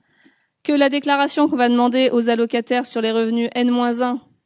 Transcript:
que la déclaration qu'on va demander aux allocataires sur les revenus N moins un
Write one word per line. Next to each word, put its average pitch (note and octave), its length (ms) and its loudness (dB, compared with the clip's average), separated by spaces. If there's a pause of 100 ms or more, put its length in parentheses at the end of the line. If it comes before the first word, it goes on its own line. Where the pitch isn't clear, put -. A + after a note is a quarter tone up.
(640)
que - 80 -2
la C#4 180 2
déclaration C#4+ 600 0
qu'on C#4+ 80 -2
va A#3+ 100 2
demander B3 440 2
aux A#3 180 0
allocataires A#3 560 -2
sur - 160 -6
les A3 100 -2
revenus A3+ 420 -2
N B3 160 0
moins A#3+ 320 0
un B3 200 -4 (240)